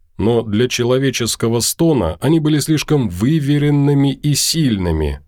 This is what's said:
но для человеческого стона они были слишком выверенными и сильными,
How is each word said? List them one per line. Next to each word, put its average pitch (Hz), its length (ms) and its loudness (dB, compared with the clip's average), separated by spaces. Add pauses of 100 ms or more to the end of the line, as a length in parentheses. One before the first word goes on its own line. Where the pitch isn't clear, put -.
(160)
но 117 260 0
для 113 260 0
человеческого 120 880 -2
стона 113 640 0
они 160 180 2
были 151 220 0
слишком 147 480 0
выверенными 143 1040 2
и 143 220 0
сильными, 87 920 0